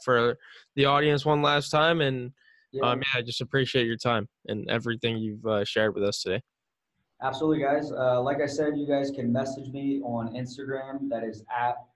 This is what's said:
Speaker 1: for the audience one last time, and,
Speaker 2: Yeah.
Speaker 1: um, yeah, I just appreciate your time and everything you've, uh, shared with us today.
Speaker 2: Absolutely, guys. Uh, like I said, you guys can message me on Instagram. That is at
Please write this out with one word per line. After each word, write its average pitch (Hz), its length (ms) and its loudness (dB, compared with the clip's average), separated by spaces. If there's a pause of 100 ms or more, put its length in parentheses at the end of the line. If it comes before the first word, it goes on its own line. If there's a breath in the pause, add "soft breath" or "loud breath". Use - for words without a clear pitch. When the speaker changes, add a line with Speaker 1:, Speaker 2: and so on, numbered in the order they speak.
Speaker 1:
for 120 340 4 (380 loud breath)
the 139 100 4
audience 143 400 2
one 147 180 4
last 147 260 2
time, 160 320 4
and, 131 300 -2 (400 soft breath)
Speaker 2:
Yeah. 131 140 -2
Speaker 1:
um, 123 180 2
yeah, 135 160 0
I - 20 0
just 120 200 -8
appreciate 127 440 2
your 113 120 0
time 117 300 0 (200)
and 107 220 -4
everything 113 500 0
you've, 110 260 -6
uh, 107 180 2
shared 107 300 2
with 98 100 0
us 101 200 0
today. 95 180 0 (800)
Speaker 2:
Absolutely, 151 420 0
guys. 147 280 0
Uh, 127 280 2
like 143 220 0
I 143 60 0
said, 151 280 -2
you 143 120 -2
guys 139 240 0
can 120 200 -2
message 131 400 -2
me 139 300 -2
on 117 320 -4
Instagram. 135 720 -8
That 113 160 -2
is 104 220 -8 (100)
at 123 200 0 (200)